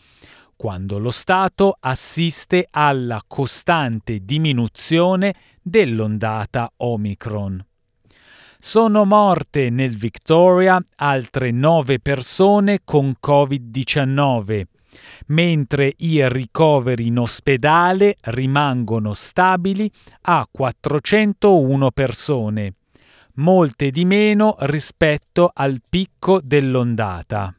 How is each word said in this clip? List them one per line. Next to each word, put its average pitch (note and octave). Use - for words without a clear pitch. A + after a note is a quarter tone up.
quando G2
lo A#2
Stato F#3+
assiste E3
alla C3
costante A#2+
diminuzione D#3+
dell'ondata A2
Omicron. G#2
Sono G#3+
morte F#3+
nel A#2+
Victoria F3+
altre C3
nove C3+
persone G3
con C#3
covid C#3+
diciannove, B2+
mentre D3
i D#3
ricoveri B2+
in A#2
ospedale E3
rimangono B2
stabili F#3
a D#3+
quattrocentouno D3
persone, G#2+
molte D3+
di C#3
meno G#3
rispetto D3+
al C#3
picco F#3
dell'ondata. A#2